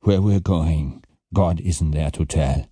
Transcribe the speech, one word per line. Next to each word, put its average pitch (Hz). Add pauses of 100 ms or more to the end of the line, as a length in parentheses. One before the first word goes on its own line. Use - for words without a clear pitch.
Where 98
we're 101
going, 80 (300)
God 85
isn't 82
there 76
to 80
tell. 71